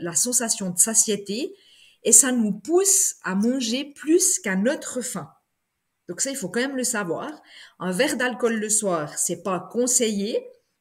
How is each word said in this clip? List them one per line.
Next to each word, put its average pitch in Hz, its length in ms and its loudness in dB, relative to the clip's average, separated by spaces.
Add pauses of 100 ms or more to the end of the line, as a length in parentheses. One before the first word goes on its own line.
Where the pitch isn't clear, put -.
la 170 120 -6
sensation 226 560 0
de 180 80 -6
satiété 220 760 0 (480)
et 220 80 2
ça 254 200 8
nous 220 200 2
pousse - 720 2
à 185 120 -2
manger 247 580 0
plus - 460 2
qu'à 196 180 -2
notre 247 440 -2
faim. 160 280 -8 (800)
Donc 175 100 -8
ça, 269 120 -2
il 269 40 -6
faut 185 140 -6
quand 233 100 -4
même 277 160 -2
le 254 80 -2
savoir. 208 480 -4 (480)
Un 180 140 -2
verre 254 240 0
d'alcool 240 380 0
le 214 140 -4
soir, 175 480 -2
c'est 170 240 -4
pas 175 300 -4
conseillé, 226 760 0 (360)